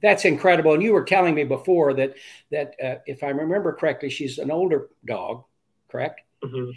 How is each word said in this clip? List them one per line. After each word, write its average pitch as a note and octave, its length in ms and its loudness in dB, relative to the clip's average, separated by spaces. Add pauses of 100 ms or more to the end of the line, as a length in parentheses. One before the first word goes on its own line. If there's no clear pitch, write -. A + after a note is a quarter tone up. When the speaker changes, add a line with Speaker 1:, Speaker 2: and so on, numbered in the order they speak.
Speaker 1:
that's G3+ 240 4
incredible. D#3+ 480 4
And D#3+ 100 2
you A3+ 80 2
were E3 120 4
telling F3+ 320 2
me D3+ 80 0
before C#3 500 2
that, C3+ 220 -2 (360)
that, C#3+ 320 -6
uh, B2+ 120 -6 (100)
if C#3 180 -12
I C#3+ 60 -4
remember D#3+ 440 -2
correctly, C#3+ 360 -4
she's C3+ 300 -8
an C3+ 120 -6
older E3 380 0 (160)
dog, A2 380 -8 (460)
correct? C3 320 -8 (220)
Speaker 2:
Mm-hmm. B2+ 340 -10